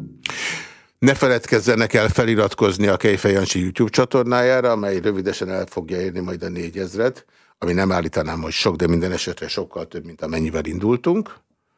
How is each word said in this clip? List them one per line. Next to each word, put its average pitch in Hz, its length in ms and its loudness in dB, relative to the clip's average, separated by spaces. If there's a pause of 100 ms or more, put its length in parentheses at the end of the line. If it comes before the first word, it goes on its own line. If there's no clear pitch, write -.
(1000)
Ne 135 140 6
feledkezzenek 117 800 2
el 110 160 4
feliratkozni 104 800 2
a 92 100 4
Kejfej 101 340 2
Jancsi 95 280 0
YouTube 95 300 0
csatornájára, 123 840 2
amely 101 280 -2
rövidesen 95 500 -2
el 92 160 -4
fogja 90 360 -6
érni 92 180 -6
majd 90 240 -8
a 87 60 -6
négyezret, 90 760 -4 (320)
ami 87 160 -2
nem 98 180 2
állítanám, 80 500 -2
hogy 78 100 -6
sok, 90 240 0
de 85 120 0
minden 85 240 2
esetre 85 360 -6
sokkal 87 400 -8
több, - 180 -14
mint 82 160 -18
amennyivel 80 440 -4
indultunk. 120 680 -2 (420)